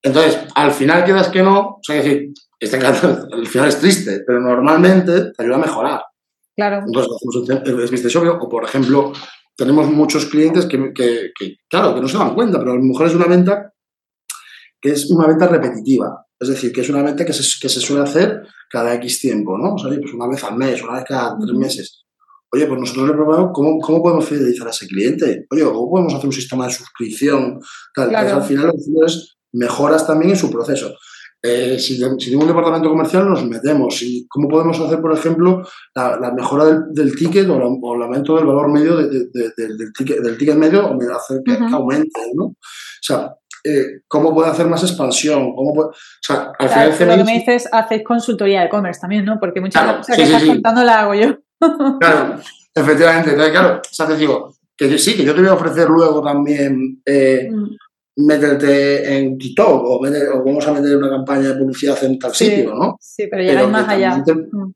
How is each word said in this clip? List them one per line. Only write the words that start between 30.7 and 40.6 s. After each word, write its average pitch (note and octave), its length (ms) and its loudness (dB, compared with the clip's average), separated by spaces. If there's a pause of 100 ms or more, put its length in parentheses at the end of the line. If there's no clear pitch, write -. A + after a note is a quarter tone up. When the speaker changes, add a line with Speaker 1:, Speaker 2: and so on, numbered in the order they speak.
Speaker 1:
Eh, B2 380 -2
si, C3 180 -4
si B2+ 340 -4
tengo C#3+ 120 2
un D#3+ 40 2
departamento E3 420 0
comercial, F#3 400 2
nos D3 160 0
metemos. A#2+ 580 -2
Y B2 240 -8
¿cómo C#3+ 200 -2
podemos E3 320 0
hacer, D#3+ 220 -2
por D#3+ 120 0
ejemplo, E3 480 0 (340)
la, B2 240 -2
la B2 140 -6
mejora C3 320 0
del, D#3 140 6 (120)
del D3 240 0
ticket F3+ 340 2
o F3 100 2
la, B2 80 0
o A#2+ 280 -4
el A#2+ 80 -4
aumento C#3 320 -2
del D#3 100 2
valor C#3+ 260 2
medio D#3+ 260 2
de, C#3 120 0
de, C3 240 -4
de, A#2 240 -6
del, A2 200 -8
del A2 160 -12
ticket, C3+ 280 -4
del A#2 160 -4
ticket D3 180 2
medio, D#3+ 320 4